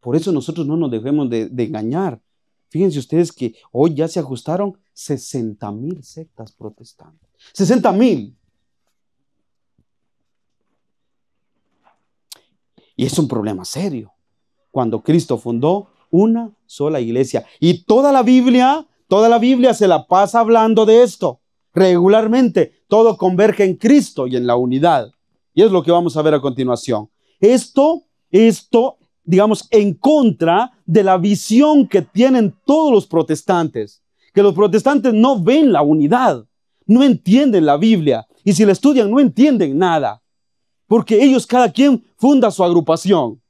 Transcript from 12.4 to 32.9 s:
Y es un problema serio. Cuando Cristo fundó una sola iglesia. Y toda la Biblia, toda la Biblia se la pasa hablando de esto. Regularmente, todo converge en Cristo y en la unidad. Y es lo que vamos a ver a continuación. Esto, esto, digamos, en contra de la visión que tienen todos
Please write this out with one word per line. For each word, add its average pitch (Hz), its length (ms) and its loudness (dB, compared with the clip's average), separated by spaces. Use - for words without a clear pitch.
Y 123 120 -6
es - 120 -4
un 151 80 -2
problema 107 380 -8
serio. 143 480 -10
Cuando 113 320 -6
Cristo 151 360 -2
fundó 147 500 -4
una 226 420 0
sola 147 340 -6
iglesia. 123 460 -4
Y 175 260 0
toda 269 280 2
la 262 100 2
Biblia, 254 640 2
toda 214 200 2
la 233 100 4
Biblia 247 360 2
se 208 140 0
la 156 180 0
pasa 196 340 0
hablando 220 440 2
de 220 180 6
esto. 180 380 -4
Regularmente, 196 1160 2
todo 220 280 2
converge 190 480 0
en 190 120 -2
Cristo 170 500 0
y 127 100 -6
en 123 100 -4
la 120 100 0
unidad. 127 560 -2
Y 170 80 2
es 214 100 4
lo 180 100 0
que 170 80 -4
vamos 170 260 0
a 156 60 -4
ver 151 120 0
a 139 60 -2
continuación. 123 680 -6
Esto, 269 640 0
esto, 226 680 0
digamos, 202 460 0
en 202 240 2
contra 233 800 0
de 196 180 0
la 185 140 2
visión 240 720 2
que 185 140 0
tienen 233 520 0
todos 302 260 2